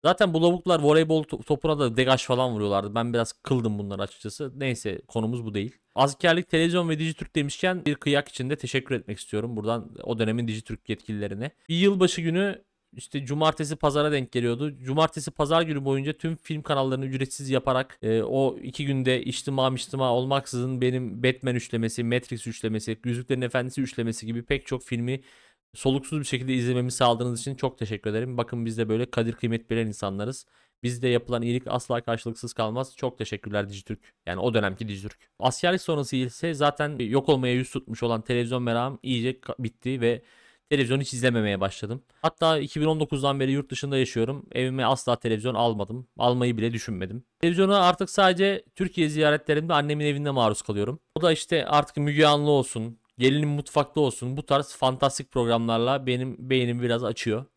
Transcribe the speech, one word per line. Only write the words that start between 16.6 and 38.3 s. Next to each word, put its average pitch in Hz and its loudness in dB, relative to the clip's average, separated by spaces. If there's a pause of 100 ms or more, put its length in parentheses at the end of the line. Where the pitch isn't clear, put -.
kanallarını 135 0
ücretsiz 135 -4
yaparak, 131 0
e, 110 2
o 135 0
iki 139 -8
günde 127 2
içtima 131 0
miştima 131 -2
olmaksızın 131 -2
benim 123 -2
Batman 127 0
üçlemesi, 117 -2
Matrix 120 -2
üçlemesi, 110 -4
Yüzüklerin 127 -2
Efendisi 127 -2
üçlemesi 113 -4
gibi 117 -6
pek 135 -4
çok 127 -6
filmi 127 -4 (540)
soluksuz 135 -2
bir 139 -6
şekilde 131 -2
izlememi 123 0
sağladığınız 120 2
için 139 -8
çok 127 -4
teşekkür 107 -4
ederim. 120 -4
Bakın 117 -4
biz 113 -4
de 110 0
böyle 113 0
kadir 117 0
kıymet 117 -4
bilen 113 0
insanlarız. 104 -6 (360)
Bizde 123 -2
yapılan 120 0
iyilik 120 0
asla 123 -2
karşılıksız 117 -6
kalmaz. 117 -4
Çok 123 -6
teşekkürler 104 -4
Dijitürk. - -12 (120)
Yani 90 -6
o 113 0
dönemki 104 -2
Dijitürk. 101 -10 (200)
Askerlik 175 0
sonrası 143 -2
ise 131 -4
zaten 147 0
yok 127 0
olmaya 127 4
yüz 127 -2
tutmuş - -8
olan 117 0
televizyon 120 -2